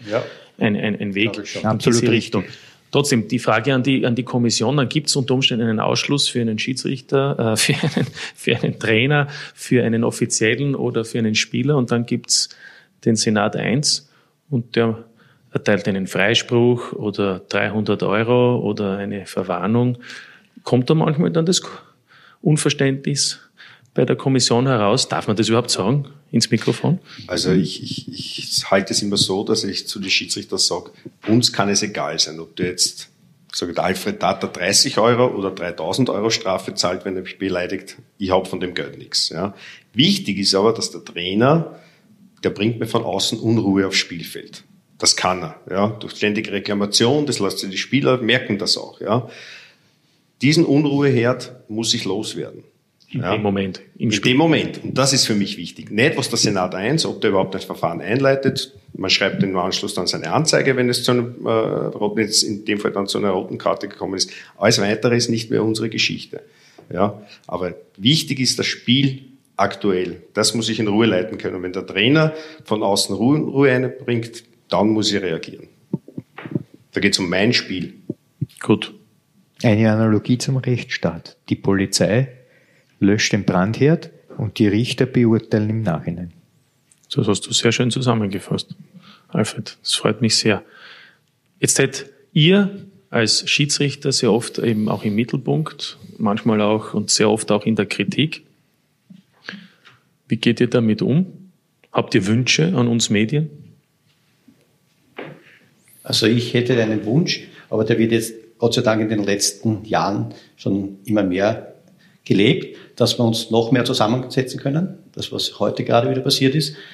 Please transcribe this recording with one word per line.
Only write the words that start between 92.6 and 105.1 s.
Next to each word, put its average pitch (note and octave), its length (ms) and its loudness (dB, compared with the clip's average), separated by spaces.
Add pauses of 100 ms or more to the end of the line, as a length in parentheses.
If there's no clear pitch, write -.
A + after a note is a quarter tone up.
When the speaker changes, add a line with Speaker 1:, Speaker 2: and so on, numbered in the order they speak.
Speaker 2:
als A#2 400 0
Schiedsrichter C#3+ 640 0
sehr B2 200 2
oft A#2 280 0
eben G#2+ 300 0
auch G#2 140 -2
im G#2+ 120 -2
Mittelpunkt, C#3+ 800 -2 (200)
manchmal G#2+ 440 0
auch G#2+ 320 0
und G#2 160 -2
sehr G#2+ 200 4
oft A2 220 0
auch G#2+ 140 2
in A2 100 2
der G2+ 100 2
Kritik. G#2 580 -2 (1800)
Wie A2+ 100 -2
geht A2+ 220 2
ihr B2 80 4
damit A2+ 340 2
um? D3 240 2 (640)
Habt - 240 -2
ihr F#2+ 120 0
Wünsche C3 480 2
an B2 120 2
uns A#2 220 0
Medien? A2 400 0 (2500)